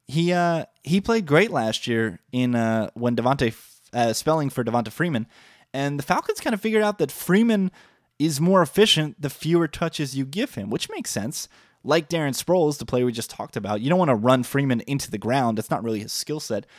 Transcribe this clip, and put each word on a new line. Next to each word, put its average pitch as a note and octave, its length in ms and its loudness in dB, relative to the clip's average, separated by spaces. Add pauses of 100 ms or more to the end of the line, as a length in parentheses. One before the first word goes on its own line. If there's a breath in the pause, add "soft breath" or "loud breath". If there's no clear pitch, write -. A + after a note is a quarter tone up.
he, E3+ 260 0
uh, E3+ 320 0 (180)
he F3+ 180 2
played A3+ 240 0
great D#3 240 4
last A2+ 380 -2
year A2+ 320 0 (120)
in, B2+ 220 0
uh, A2+ 400 0
when A#2+ 220 -2
Devontae B2 320 2
F-, - 340 -10 (100)
uh, A#2 220 2
spelling D#3 380 0
for B2+ 120 -2
Devonta A2+ 280 0
Freeman. D#3+ 340 -2 (480 soft breath)
And C#3+ 240 -2
the C#3+ 60 -6
Falcons D#4 380 -2
kind B3+ 120 -2
of G3+ 80 -4
figured A3 220 2
out G#3 160 0
that C#3+ 120 0
Freeman G3+ 600 2 (480 soft breath)
is D3 200 0
more F3+ 220 4
efficient D#3 600 2
the D3 80 -4
fewer E3 380 0
touches D3+ 480 -6
you C3+ 100 -2
give F3+ 300 -6
him, G#2+ 140 -8
which - 200 -6
makes G4+ 200 -8
sense. - 380 -6 (360 soft breath)
Like D3+ 260 2
Darren D#3 240 0
Sproles, D#3+ 440 2
the A2+ 80 -10
player B2+ 200 2
we B2 60 2
just A2+ 180 -8
talked - 280 -12
about, G#2 240 -2
you C3 80 -2
don't F3 100 4
wanna D3 160 4
run B2 280 4
Freeman C3 380 0
into C#3 300 -4
the A2 60 -6
ground. A#2 400 0
That's A2+ 120 -6
not A2+ 140 -2
really A2 160 -2
his G#2+ 140 -8
skill - 260 -6
set. G#2+ 260 -4 (140 loud breath)